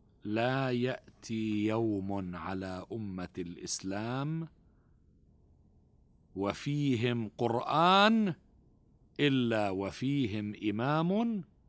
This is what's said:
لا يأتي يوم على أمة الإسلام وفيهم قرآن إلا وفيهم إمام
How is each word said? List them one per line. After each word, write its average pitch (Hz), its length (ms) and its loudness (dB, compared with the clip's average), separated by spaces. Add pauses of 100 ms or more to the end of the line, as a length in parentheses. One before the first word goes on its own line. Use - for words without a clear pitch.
(240)
لا 127 480 0
يأتي 110 960 -2
يوم 98 680 -2
على 92 560 -8
أمة 95 460 -8
الإسلام 113 1080 -6 (1900)
وفيهم 120 1040 0
قرآن 180 960 4 (880)
إلا 120 500 4
وفيهم 104 840 -2 (160)
إمام 170 720 0 (260)